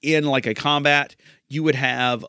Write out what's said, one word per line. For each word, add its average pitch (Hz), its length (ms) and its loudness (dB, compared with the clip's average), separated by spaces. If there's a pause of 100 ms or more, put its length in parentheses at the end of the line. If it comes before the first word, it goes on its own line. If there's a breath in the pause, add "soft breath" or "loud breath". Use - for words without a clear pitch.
in, 151 220 0
like, 135 220 0
a 110 80 -2
combat, 147 640 0 (320 soft breath)
you 147 140 -4
would 156 120 2
have, 123 540 -2